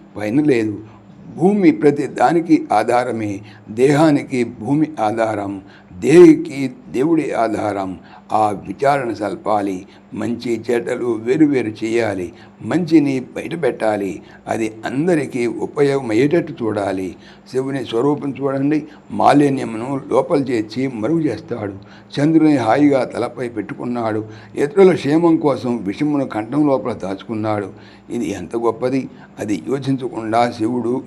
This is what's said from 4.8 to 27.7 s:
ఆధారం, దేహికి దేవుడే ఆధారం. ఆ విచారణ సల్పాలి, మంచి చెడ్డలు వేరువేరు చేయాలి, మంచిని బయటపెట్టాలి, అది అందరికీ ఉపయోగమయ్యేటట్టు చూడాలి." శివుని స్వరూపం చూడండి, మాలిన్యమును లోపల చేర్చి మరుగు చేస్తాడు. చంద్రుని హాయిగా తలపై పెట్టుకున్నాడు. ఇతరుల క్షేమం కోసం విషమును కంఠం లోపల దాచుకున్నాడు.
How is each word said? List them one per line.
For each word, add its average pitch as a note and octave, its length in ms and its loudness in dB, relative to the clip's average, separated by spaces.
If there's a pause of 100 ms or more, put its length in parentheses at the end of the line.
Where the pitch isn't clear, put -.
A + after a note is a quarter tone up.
ఆధారం, G#2+ 640 -2 (360)
దేహికి C#3 720 8 (200)
దేవుడే C#3 380 0
ఆధారం. G#2 680 -2 (340)
ఆ G#2+ 180 2 (160)
విచారణ C3 460 0
సల్పాలి, G2 720 -4 (280)
మంచి A2+ 560 -4
చెడ్డలు A#2+ 360 -2
వేరువేరు A#2+ 800 0
చేయాలి, G#2+ 480 -2 (300)
మంచిని C#3+ 580 2
బయటపెట్టాలి, A2 1000 -4 (260)
అది A2 240 -2 (140)
అందరికీ C3+ 600 0
ఉపయోగమయ్యేటట్టు C#3 1080 0
చూడాలి." G2 640 -4 (360)
శివుని C3 320 -4
స్వరూపం C3+ 560 -2
చూడండి, C#3 460 -2 (240)
మాలిన్యమును B2+ 880 2 (100)
లోపల C#3 280 2
చేర్చి B2 500 -2
మరుగు B2 320 -2
చేస్తాడు. A2 520 -6 (480)
చంద్రుని D#3 360 4
హాయిగా C3 480 2
తలపై A#2 440 -6
పెట్టుకున్నాడు. A2 760 -6 (320)
ఇతరుల E3 380 4
క్షేమం D#3+ 420 2
కోసం B2 400 0
విషమును C3+ 500 -2
కంఠం B2 400 -2
లోపల B2 260 0
దాచుకున్నాడు. G#2 800 -6 (400)